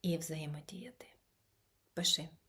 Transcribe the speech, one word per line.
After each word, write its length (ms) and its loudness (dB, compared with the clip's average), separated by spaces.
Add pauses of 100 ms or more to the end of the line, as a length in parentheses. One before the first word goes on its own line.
і 160 4
взаємодіяти. 880 -8 (880)
Пиши. 340 4 (200)